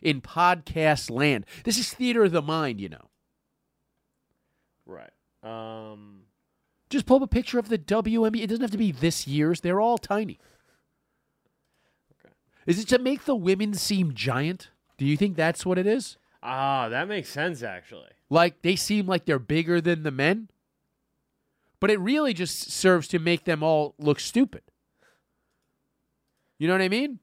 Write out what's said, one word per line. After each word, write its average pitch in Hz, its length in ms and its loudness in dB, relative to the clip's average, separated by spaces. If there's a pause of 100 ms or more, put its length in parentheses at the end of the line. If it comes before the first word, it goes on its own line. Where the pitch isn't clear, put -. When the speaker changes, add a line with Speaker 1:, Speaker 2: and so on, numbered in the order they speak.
Speaker 1:
in 143 220 0
podcast 160 880 0
land. 123 340 0 (200)
This 226 120 0
is 240 160 -4
theater 240 320 2
of 190 80 6
the 165 80 2
mind, 147 400 -2
you 98 80 -8
know. 73 220 -20 (1800)
Speaker 2:
Right. 71 240 -20 (320)
Um, 110 800 -16 (680)
Speaker 1:
Just 262 140 -2
pull 254 140 6
up 262 40 -2
a 269 40 -2
picture 247 320 -2
of 214 100 -2
the 226 80 0
W 220 480 0
N 214 80 2
B 233 80 -2
A. 226 40 -4
It - 20 -2
doesn't 226 160 -4
have 233 80 -2
to 202 80 -4
be 208 140 2
this 147 340 -2
year's. 151 340 2
They're 180 200 0
all 226 180 2
tiny. 202 400 -4 (1700)
Speaker 2:
Okay. - 200 -20 (320)
Speaker 1:
Is 170 140 2
it 214 100 -6
to 247 100 6
make 254 280 -2
the 277 100 2
women 196 380 0
seem 185 400 0
giant? 131 560 -4 (260)
Do 135 80 -2
you 147 120 2
think 196 200 0
that's 165 300 0
what 180 100 0
it 185 100 0
is? 226 300 0 (260)
Speaker 2:
Ah, 131 460 -2
that 131 200 -4
makes 202 200 -6
sense, 151 340 -4
actually. 90 460 -12 (220)
Speaker 1:
Like, 170 320 2
they 180 120 2
seem 208 320 0
like 185 200 -2
they're 147 120 2
bigger 160 440 0
than 165 200 0
the 151 80 -4
men? 175 380 0 (1300)
But 202 120 2
it 214 100 2
really 269 320 0
just 175 380 -6
serves 180 380 4
to 180 100 0
make 165 260 0
them 156 180 -2
all 156 360 2
look 147 200 2
stupid. - 440 0 (2000)
You 156 100 0
know 180 60 2
what 190 80 2
I 185 60 2
mean? 247 340 -2